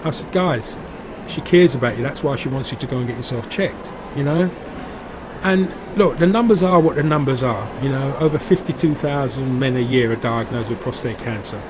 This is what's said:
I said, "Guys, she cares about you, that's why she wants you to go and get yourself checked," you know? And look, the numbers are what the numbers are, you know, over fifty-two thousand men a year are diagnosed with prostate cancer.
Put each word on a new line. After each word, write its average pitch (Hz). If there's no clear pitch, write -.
I 160
said, -
"Guys, 175
she -
cares 175
about 120
you, 120
that's 139
why 139
she -
wants 135
you -
to -
go 127
and 123
get 120
yourself 117
checked," -
you 143
know? 165
And 190
look, 180
the 170
numbers 214
are 185
what 160
the 147
numbers 139
are, 113
you 135
know, 135
over 156
fifty-two 160
thousand 135
men 131
a 127
year 120
are 117
diagnosed 117
with 113
prostate 113
cancer. 104